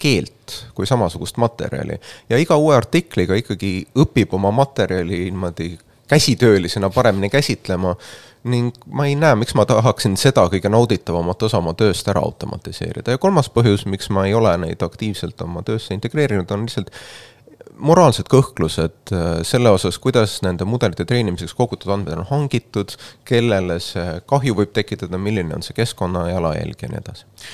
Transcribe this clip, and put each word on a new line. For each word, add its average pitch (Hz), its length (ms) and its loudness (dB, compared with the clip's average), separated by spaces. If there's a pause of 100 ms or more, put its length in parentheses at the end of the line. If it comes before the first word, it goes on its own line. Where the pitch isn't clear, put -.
keelt - 540 -2 (180)
kui - 160 -4
samasugust 92 480 -2
materjali. 76 640 -4 (300)
Ja 120 120 4
iga 165 160 2
uue 151 160 4
artikliga 107 640 0
ikkagi 95 560 -4
õpib 123 400 2
oma 98 160 2
materjali 95 800 -2
niimoodi 87 420 -6 (400)
käsitöölisena 104 800 4
paremini 98 400 2
käsitlema 95 640 -2 (560)
ning 120 240 0 (160)
ma 143 160 -2
ei 143 80 0
näe, 143 240 4
miks - 160 -2
ma 107 140 4
tahaksin 110 500 2
seda 117 320 4
kõige 101 240 0
nauditavamat 95 720 0
osa 107 160 0
oma 82 160 -4
tööst 104 320 0
ära 82 160 0
automatiseerida. - 880 -8
Ja - 80 -4
kolmas 190 320 2
põhjus, 107 320 4
miks 98 240 -6
ma 98 160 2
ei 98 80 2
ole 107 220 4 (100)
neid 87 160 -6
aktiivselt 90 640 -8
oma 85 160 -10
töösse 90 320 -6
integreerinud, 113 560 -2
on 104 160 -2
lihtsalt 107 240 -8 (880)
moraalsed 156 480 4
kõhklused, - 880 0
äh, 85 120 -2 (200)
selle 123 240 4
osas, 92 320 2
kuidas 123 400 0
nende 90 240 -2
mudelite 107 400 -2
treenimiseks 92 480 -2
kogutud 113 400 -2
andmed 85 220 -4
on 87 100 -6
hangitud, 127 680 -4 (340)
kellele 101 540 2
see 85 340 -6 (100)
kahju 135 320 0
võib 101 160 0
tekitada, 92 440 -4
milline 95 360 -2
on 82 80 -6
see - 140 -12
keskkonna 92 500 -4
jalajälg 80 560 -4
ja - 80 -10
nii 85 80 -8
edasi. - 280 -16 (280)